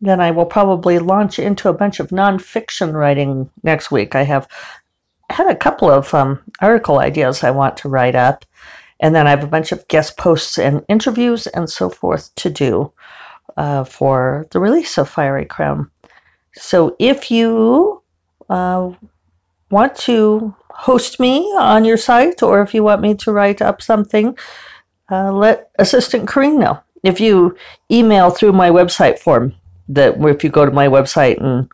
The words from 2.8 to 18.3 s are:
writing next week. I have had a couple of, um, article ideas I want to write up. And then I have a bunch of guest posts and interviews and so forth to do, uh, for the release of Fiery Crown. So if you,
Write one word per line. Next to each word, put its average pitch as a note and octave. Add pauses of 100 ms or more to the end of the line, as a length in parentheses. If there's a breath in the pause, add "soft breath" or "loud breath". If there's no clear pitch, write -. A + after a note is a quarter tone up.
writing C#3 (140)
next D#3+
week. A2+
I C3+
have C#3 (840 loud breath)
had F#4
a F#4
couple -
of, C#3
um, C#3 (180)
article G#3+
ideas C3+
I B2+
want C3+
to -
write B2+
up. B2+ (560 loud breath)
And D#3
then D3+
I D3
have C#3+
a D3
bunch D#3
of -
guest D#3
posts -
and C#3+
interviews A#3
and E3
so -
forth E3+
to -
do, C3+ (640 loud breath)
uh, C#3+
for C3+
the F3+
release B3+
of C#3
Fiery C#3
Crown. C#3+ (600 soft breath)
So F3
if C4+
you, A3+ (480)